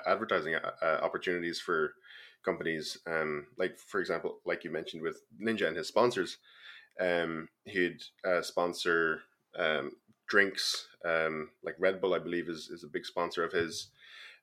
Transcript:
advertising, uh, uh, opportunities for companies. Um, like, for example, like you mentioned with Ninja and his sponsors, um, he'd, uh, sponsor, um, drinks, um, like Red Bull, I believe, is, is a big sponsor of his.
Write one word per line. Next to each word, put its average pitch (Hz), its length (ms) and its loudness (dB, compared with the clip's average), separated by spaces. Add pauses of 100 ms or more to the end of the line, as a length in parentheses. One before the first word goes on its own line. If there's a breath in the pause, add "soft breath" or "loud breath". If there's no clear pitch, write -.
advertising, 90 480 2
uh, - 160 -2 (100)
uh, 80 220 2
opportunities 85 580 -2
for 80 320 0 (520 loud breath)
companies. 80 520 -2 (100)
Um, 78 420 -2 (100)
like, 92 200 -2
for - 220 -4
example, 85 460 -2
like 85 180 -2
you 82 60 -8
mentioned 82 320 -6
with 80 180 -4 (200)
Ninja 104 280 0
and 80 80 -2
his 85 120 -4
sponsors, 107 500 2 (600 loud breath)
um, 82 480 0 (160)
he'd, 87 380 0 (240)
uh, 90 160 4
sponsor, 85 800 2 (380)
um, 78 340 0 (340)
drinks, - 640 2 (160)
um, 80 460 2 (120)
like 80 160 -6
Red 92 220 2
Bull, 92 140 4
I 82 40 4
believe, 85 300 -2
is, 78 220 -8
is 85 120 -12
a 76 60 -12
big 85 160 -6
sponsor 85 400 0
of 82 80 -2
his. 82 360 0 (540 loud breath)